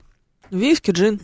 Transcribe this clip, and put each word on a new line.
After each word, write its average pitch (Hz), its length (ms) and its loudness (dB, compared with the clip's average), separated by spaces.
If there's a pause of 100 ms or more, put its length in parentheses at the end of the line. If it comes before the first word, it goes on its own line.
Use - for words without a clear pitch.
(520)
Виски, 220 400 0
джин. 202 340 0